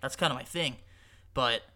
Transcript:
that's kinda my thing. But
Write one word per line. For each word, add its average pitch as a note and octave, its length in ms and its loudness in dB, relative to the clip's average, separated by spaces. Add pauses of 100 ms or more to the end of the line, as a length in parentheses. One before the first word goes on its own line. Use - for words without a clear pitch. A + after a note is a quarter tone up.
that's C3+ 160 -4
kinda D#3 180 2
my C3 80 -6
thing. C#3+ 340 -2 (580)
But A#2+ 300 2 (120)